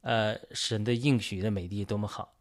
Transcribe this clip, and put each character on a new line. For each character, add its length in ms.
呃， 360
神 320
的 100
应 280
许 200
的 80
美 200
地 160
多 120
么 120
好 320